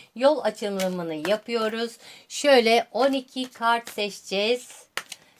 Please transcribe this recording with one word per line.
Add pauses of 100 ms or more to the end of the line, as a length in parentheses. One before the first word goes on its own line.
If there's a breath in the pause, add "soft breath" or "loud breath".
(140 loud breath)
Yol
açılımını
yapıyoruz. (300 loud breath)
Şöyle
on
iki
kart
seçeceğiz. (580 loud breath)